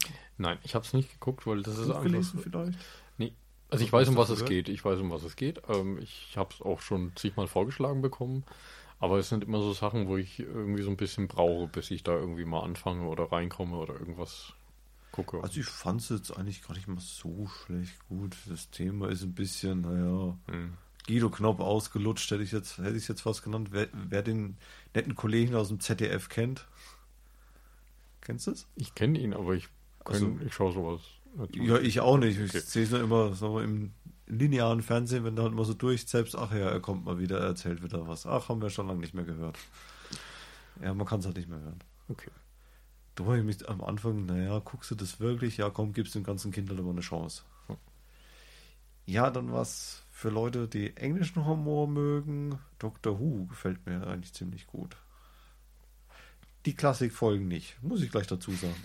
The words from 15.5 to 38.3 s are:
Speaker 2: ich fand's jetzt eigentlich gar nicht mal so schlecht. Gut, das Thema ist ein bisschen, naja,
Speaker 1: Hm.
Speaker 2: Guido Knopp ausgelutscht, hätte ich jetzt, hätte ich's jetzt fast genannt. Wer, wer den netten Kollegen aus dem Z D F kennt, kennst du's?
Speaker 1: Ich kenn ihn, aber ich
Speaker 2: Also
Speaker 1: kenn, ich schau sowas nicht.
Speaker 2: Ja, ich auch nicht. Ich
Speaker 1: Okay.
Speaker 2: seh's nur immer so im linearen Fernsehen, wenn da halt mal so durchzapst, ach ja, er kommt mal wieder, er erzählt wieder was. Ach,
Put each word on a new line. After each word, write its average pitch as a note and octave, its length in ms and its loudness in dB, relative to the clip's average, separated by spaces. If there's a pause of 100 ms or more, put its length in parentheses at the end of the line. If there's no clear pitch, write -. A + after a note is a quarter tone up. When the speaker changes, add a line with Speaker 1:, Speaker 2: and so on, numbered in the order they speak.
Speaker 2:
ich A#2 60 -4
fand's G#2+ 420 -2
jetzt - 260 -4
eigentlich F#2+ 320 -6
gar F2+ 80 -8
nicht F#2+ 140 -10
mal F2+ 100 -6
so F2+ 480 -8
schlecht. F2+ 640 -8
Gut, F#2 260 -6 (120)
das E2 220 -8
Thema G2 400 -2
ist F#2+ 140 -2
ein F2+ 100 -4
bisschen, F#2+ 480 -2
naja, F2+ 560 0 (100)
Speaker 1:
Hm. F2 260 -6 (340)
Speaker 2:
Guido A#2 220 4
Knopp G2+ 320 4
ausgelutscht, G#2 680 0
hätte G#2+ 140 0
ich F#2 80 -6
jetzt, G#2 280 -4
hätte G2+ 180 0
ich's A2 100 -6
jetzt G2+ 140 -4
fast A2 220 -2
genannt. G#2+ 280 -2
Wer, G#2 220 2
wer G2 280 -2
den G#2+ 360 0 (360)
netten A#2 220 0
Kollegen A#2 400 4
aus G#2 140 2
dem G#2 100 -2
Z A2 220 0
D G#2+ 60 2
F F#2+ 220 0
kennt, B2 380 -2 (1500)
kennst A#2+ 260 -6
du's? - 280 -4
Speaker 1:
Ich - 180 -6
kenn C3 220 6
ihn, A2 180 2
aber F#2 220 2
ich F2 140 -2 (360)
Speaker 2:
Also G2+ 220 4
Speaker 1:
kenn, - 180 -2
ich - 80 -4
schau F#2+ 180 4
sowas E2+ 300 -2 (340)
nicht. B2 200 -6
Speaker 2:
Ja, A#2+ 240 6
ich A#2+ 220 4
auch B2+ 160 10
nicht. A2 220 6
Ich G2+ 120 2
Speaker 1:
Okay. F2+ 80 2
Speaker 2:
seh's A2+ 320 2
nur B2 100 4
immer A2 320 6
so G#2+ 260 0
im G#2 340 -2 (340)
linearen A#2 560 4
Fernsehen, A#2+ 400 2
wenn A2+ 120 -2
da A2+ 80 2
halt A2+ 100 2
mal A2+ 120 2
so A2 80 2
durchzapst, B2 600 2
ach A2 160 -2
ja, G2+ 180 2
er F#2 100 2
kommt F#2 260 -4
mal F2+ 120 -2
wieder, F#2 220 0
er F#2 80 2
erzählt F2 340 -2
wieder E2+ 260 -4
was. E2 200 -8
Ach, B2+ 220 0